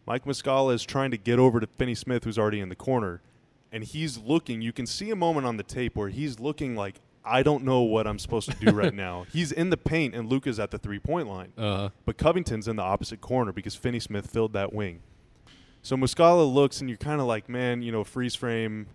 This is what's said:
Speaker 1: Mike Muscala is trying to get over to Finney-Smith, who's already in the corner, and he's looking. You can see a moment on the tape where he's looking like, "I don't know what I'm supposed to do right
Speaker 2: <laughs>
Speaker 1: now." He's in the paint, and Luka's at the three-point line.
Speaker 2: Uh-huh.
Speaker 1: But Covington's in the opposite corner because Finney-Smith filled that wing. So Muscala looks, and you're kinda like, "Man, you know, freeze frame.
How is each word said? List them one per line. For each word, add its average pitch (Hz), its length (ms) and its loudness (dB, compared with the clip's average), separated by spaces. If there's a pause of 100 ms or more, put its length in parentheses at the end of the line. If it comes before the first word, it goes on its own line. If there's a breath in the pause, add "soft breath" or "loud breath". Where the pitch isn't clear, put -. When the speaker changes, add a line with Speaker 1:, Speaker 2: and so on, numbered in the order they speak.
Speaker 1:
Mike 123 180 -4
Muscala 135 500 2
is 117 100 -2
trying 135 260 0
to 120 80 -2
get 120 200 2
over 123 220 8
to 107 60 -2
Finney-Smith, 123 580 -4
who's 110 140 -2
already 107 220 2
in 95 80 -6
the 90 80 -10
corner, 107 440 -2 (520 soft breath)
and 110 120 -8
he's 151 340 -6
looking. 120 440 -2
You 117 100 -4
can 120 140 -6
see 208 240 -6
a 220 60 -2
moment 165 300 0
on 117 100 -2
the 104 60 -6
tape 123 340 -6
where 104 120 -4
he's 127 300 -6
looking 135 380 -4
like, 98 240 -8 (240)
"I 123 180 4
don't 143 220 4
know 131 180 6
what 110 240 4
I'm 104 140 -2
supposed - 300 -2
to 131 140 -4
do 214 60 10
right 196 240 2
Speaker 2:
<laughs> - 0 -
Speaker 1:
now." 90 380 -8
He's 156 180 -2
in 170 200 0
the 160 60 4
paint, 156 380 0
and 113 160 -6
Luka's 131 300 0
at - 100 -4
the - 80 -8
three-point 123 500 -6
line. 95 300 -12
Speaker 2:
Uh-huh. 101 300 -2 (160)
Speaker 1:
But 113 120 -4
Covington's 165 520 2
in 113 80 -4
the 104 60 -4
opposite 98 380 -2
corner 127 320 0
because 98 220 -8
Finney-Smith 113 560 -6
filled 110 220 0
that 98 200 -2
wing. 95 280 -6 (840 soft breath)
So 131 120 -2
Muscala 160 560 6
looks, 139 280 4
and 135 80 -6
you're 117 80 -6
kinda 147 280 -4
like, 110 240 -2
"Man, 123 340 -2
you 117 80 -6
know, 110 140 -2
freeze 123 320 -4
frame. 113 580 -4